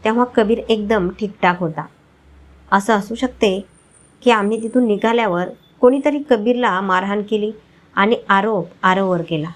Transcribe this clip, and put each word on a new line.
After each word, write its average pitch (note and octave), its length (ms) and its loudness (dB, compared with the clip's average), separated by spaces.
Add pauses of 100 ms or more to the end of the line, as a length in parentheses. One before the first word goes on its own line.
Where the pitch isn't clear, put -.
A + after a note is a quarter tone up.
तेव्हा A#3 200 2
कबीर A#3 320 0
एकदम G#3+ 520 -2
ठीकठाक F3+ 500 -2
होता. D#3+ 260 -6 (840)
असं G3+ 220 2
असू G3+ 220 -2
शकते G#3+ 500 -2 (580)
की B3 80 4
आम्ही A3 320 0
तिथून A#3+ 240 0
निघाल्यावर G#3 580 0 (360)
कोणीतरी C#4 380 2 (100)
कबीरला A3+ 520 0
मारहाण G3 480 -2
केली G#3+ 220 -2 (440)
आणि G3+ 200 2 (140)
आरोप G3 380 0 (160)
आरववर F#3 380 2
केला. D#3+ 340 -4